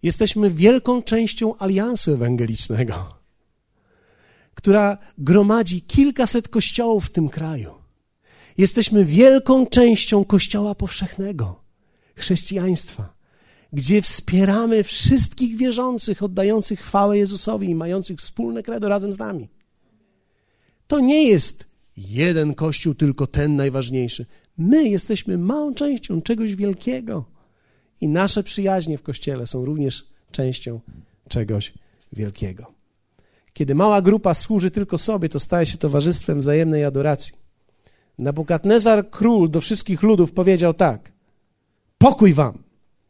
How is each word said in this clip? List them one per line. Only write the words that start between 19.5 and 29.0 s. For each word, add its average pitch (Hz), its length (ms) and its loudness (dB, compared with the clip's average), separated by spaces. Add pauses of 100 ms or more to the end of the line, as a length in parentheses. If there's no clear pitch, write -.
To 294 100 0
nie 285 280 4
jest - 360 2 (320)
jeden 151 580 -2
Kościół, 156 400 -4
tylko 139 320 -2
ten 147 300 -2
najważniejszy. 127 680 -4 (320)
My 247 300 2
jesteśmy 190 500 -4
małą 277 360 -2
częścią 240 480 -4
czegoś 220 320 -4
wielkiego 202 680 -6 (760)
i 156 80 -4
nasze 190 340 0
przyjaźnie 190 560 -4
w - 40 -16